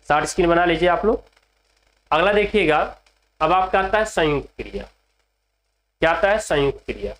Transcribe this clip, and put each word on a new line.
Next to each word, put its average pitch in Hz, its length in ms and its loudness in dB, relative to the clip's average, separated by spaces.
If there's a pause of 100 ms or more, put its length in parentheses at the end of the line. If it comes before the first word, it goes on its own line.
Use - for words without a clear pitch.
शॉर्ट 151 160 2
screen 170 240 0
बना 170 160 4
लीजिए 170 240 2
आप 170 160 0
लोग। 220 180 0 (880)
अगला 170 220 2
देखिएगा, 196 460 2 (640)
अब 156 120 2
आपका 185 280 2
आता 190 180 -2
है 220 60 0
संयुक्त 156 520 -2
क्रिया। 101 280 -12 (1160)
क्या 160 80 2
आता 180 200 0
है? 214 80 0
संयुक्त 143 480 -2
क्रिया। 101 340 -10